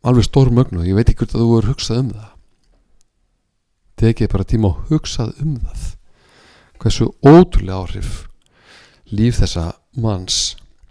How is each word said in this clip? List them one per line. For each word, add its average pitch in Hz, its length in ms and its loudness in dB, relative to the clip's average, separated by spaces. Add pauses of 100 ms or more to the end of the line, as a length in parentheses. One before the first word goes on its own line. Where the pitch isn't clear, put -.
Alveg 123 240 2
stór 131 240 2
mögnuð, 95 400 0
ég 95 80 2
veit 120 80 2
ekki - 160 2
hvort - 140 -6
að 113 80 0
þú 117 80 2
hefur 113 180 2
hugsað 117 300 -6
um 131 100 -4
það. 107 200 -16 (1700)
Tekið 113 300 0
bara 95 180 -2
tíma 107 220 2
og - 180 -8
hugsað - 540 -4
um 156 80 -4 (100)
það. - 220 -8 (960)
Hversu 113 240 0 (160)
ótrúleg 139 540 6
áhrif 95 400 -8 (1000)
líf 113 240 2
þessa 87 300 0 (260)
manns 104 600 -6 (340)